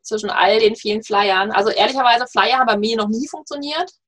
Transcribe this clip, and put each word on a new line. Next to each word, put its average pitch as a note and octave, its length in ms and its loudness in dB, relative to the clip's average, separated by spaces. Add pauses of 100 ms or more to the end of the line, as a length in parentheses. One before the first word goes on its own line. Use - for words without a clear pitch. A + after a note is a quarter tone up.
zwischen G#3+ 280 -8
all F#3+ 300 2
den A3 180 4
vielen G#3+ 260 -4
Flyern, G3+ 480 0
also G3+ 180 2
ehrlicherweise, A#3+ 580 2
Flyer A3+ 320 2
haben C4 80 4
bei G#3+ 100 2
mir A3 200 -2
noch G#3 120 -2
nie A#3 180 -4
funktioniert, D4+ 640 -8 (160)